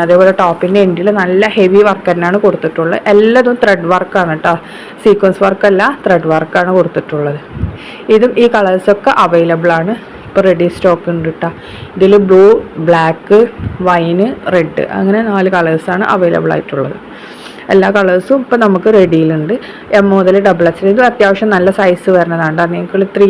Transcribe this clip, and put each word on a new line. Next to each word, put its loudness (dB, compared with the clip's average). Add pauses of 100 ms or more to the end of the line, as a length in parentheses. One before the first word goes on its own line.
അതേപോലെ 4
ടോപ്പിൻ്റെ 0
എൻഡിൽ -2 (140)
നല്ല 0
ഹെവി 4
വർക്ക് -4
തന്നെയാണ് -2
കൊടുത്തിട്ടുള്ളത്. -2 (140)
എല്ലാതും 2
ത്രെഡ് 0
വർക്കാണ് -2
ട്ടോ. 0 (480)
സീക്വൻസ് 2
വർക്കല്ല, 0 (220)
ത്രെഡ് 0
വർക്കാണ് -2
കൊടുത്തിട്ടുള്ളത്. -4 (760)
ഇതും 2 (100)
ഈ 6
കളേഴ്സൊക്കെ 0 (120)
അവൈലബിൾ 0 (100)
ആണ്, -4 (380)
ഇപ്പോൾ 2
റെഡി 2
സ്റ്റോക്ക് 0
ഉണ്ട് -4 (120)
ട്ടോ. -4 (480)
ഇതിൽ 4 (140)
ബ്ലൂ, 6 (440)
ബ്ലാക്ക്, 2 (480)
വൈന്, 0 (260)
റെഡ് -2 (140)
അങ്ങനെ 0 (100)
നാല് 0
കളേഴ്സാണ് -2 (100)
അവൈലബിൾ 0
ആയിട്ടുള്ളത്. -6 (800)
എല്ലാ 4
കളേഴ്സും 0
ഇപ്പം 0
നമുക്ക് 0
റെഡിയിലുണ്ട്. 0 (460)
എം 2
മുതൽ 2 (100)
ഡബിൾ 2
എക്സ് -4
എൽ, 2
ഇത് 2
അത്യാവശ്യം 0
നല്ല 2
സൈസ് 0
വരുന്നതാണ് -2
ട്ടോ. 0
നിങ്ങൾക്ക് -4
ത്രീ 4